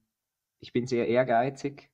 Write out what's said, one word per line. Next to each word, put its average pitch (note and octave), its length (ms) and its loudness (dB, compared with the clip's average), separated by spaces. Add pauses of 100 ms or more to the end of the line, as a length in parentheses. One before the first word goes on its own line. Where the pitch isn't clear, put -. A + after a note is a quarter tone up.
(600)
ich - 140 -16
bin A#2+ 140 0
sehr A#2+ 200 0
ehrgeizig B2+ 880 0